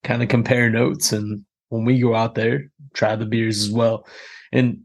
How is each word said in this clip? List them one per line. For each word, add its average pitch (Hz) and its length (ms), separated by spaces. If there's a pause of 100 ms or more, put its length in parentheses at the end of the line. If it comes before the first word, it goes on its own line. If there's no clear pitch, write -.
kinda 120 240
compare 120 420
notes, 117 440
and 104 300 (260)
when 113 160
we 127 140
go 120 160
out 113 200
there, 117 300 (300)
try 107 220
the 107 80
beers 110 380
as 104 80
well. 113 340 (480)
And 123 320